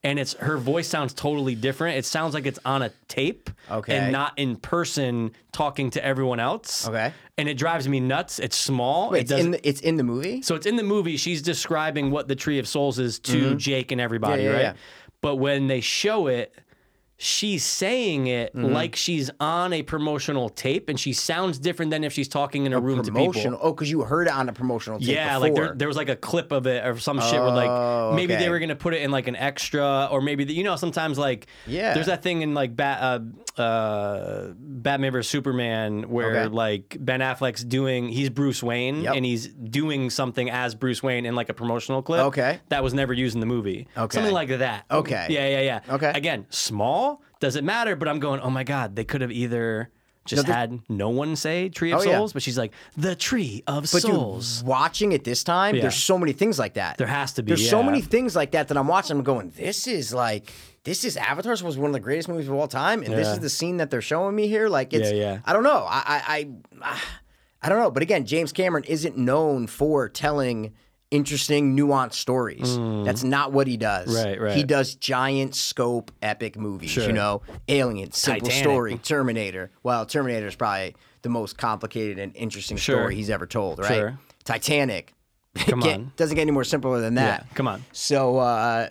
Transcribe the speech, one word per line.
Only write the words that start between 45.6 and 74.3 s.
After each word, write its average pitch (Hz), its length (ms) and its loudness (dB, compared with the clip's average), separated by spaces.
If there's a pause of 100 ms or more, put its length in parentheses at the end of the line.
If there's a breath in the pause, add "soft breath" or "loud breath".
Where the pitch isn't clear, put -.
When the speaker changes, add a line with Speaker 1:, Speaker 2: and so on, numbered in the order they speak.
Speaker 1:
yeah. 127 340 -2
Speaker 2:
Okay. 143 180 0
Speaker 1:
Again, 143 360 -2
small, 120 540 0 (420 soft breath)
does 131 100 0
it 143 80 -2
matter? 214 320 0
But 156 120 -4
I'm 151 120 -2
going, 139 220 -2
"Oh 127 80 -2
my 131 140 0
God, 127 320 -4
they 113 80 -4
could 135 180 -4
have 120 100 -2
either 117 580 -2 (360)
just - 180 0
Speaker 2:
No, 131 40 0
there 117 120 2
Speaker 1:
had 120 200 -4 (100)
no 101 200 0
one 147 260 -2
say 175 340 -2
Tree 170 220 -2
of 160 100 4
Speaker 2:
Oh, - 20 2
yeah. 185 140 4
Speaker 1:
Souls," 214 160 0
but 131 80 -4
she's 123 160 -2
like, 113 160 -2 (240 loud breath)
"The 175 180 0
Tree 160 520 -2
of 143 240 -2
Speaker 2:
But 175 100 4
Speaker 1:
Souls." 120 580 0
Speaker 2:
dude, 120 80 -6
watching 156 440 2
it 143 120 2
this 120 200 -2
time, 180 320 2
Speaker 1:
Yeah. 123 60 2
Speaker 2:
there's 127 140 0
so 185 220 4
many 165 160 2
things 196 260 2
like 110 160 -2
that. 92 220 -2
Speaker 1:
There 120 100 0
has 135 260 -2
to 123 100 -2
be, 107 80 -4
Speaker 2:
There's 120 180 4
so 208 120 6
Speaker 1:
yeah. 254 40 4
Speaker 2:
many 285 160 4
things 226 340 2
like 151 160 2
that 151 180 2
that 147 80 2
I'm 135 100 2
watching. 170 300 2
I'm 139 60 0
going, 117 320 0
"This 180 320 -4
is 143 260 -2
like, 113 380 0 (320 loud breath)
this 180 200 -4
is 226 140 -2
Avatar 151 460 0
was 160 140 -4
one 143 120 0
of 147 40 0
the 131 60 -2
greatest 147 280 -2
movies 165 200 -4
of 135 80 -4
all 147 120 0
time, 175 360 0
and 113 100 -4
this 110 140 2
Speaker 1:
Yeah. 107 60 2
Speaker 2:
is 104 60 -2
the 139 100 -4
scene 175 280 -2
that 156 140 -2
they're 123 100 -2
showing 185 340 0
me 214 120 2
here." 214 220 2
Like, 135 240 0
it's, 107 180 4
Speaker 1:
Yeah, 104 60 2
yeah. 104 280 0
Speaker 2:
I 160 80 2
don't 214 100 4
know. 262 240 4
I, 131 200 2
I, 147 400 0 (340)
I, - 200 -6 (600 loud breath)
I 143 80 0
don't 202 100 6
know. 214 120 6
But 131 120 2
again, 170 220 2
James 151 260 0
Cameron 175 360 0
isn't 156 300 -2
known 131 500 2
for 143 420 0
telling 123 640 0 (380 soft breath)
interesting, 143 640 2
nuanced 139 380 4
stories. 123 520 -2 (100)
Speaker 1:
Mm. 110 280 -2
Speaker 2:
That's 120 180 0
not 139 300 2
what 139 140 4
he 123 100 -2
does. 107 360 0 (120)
Speaker 1:
Right, 98 160 -2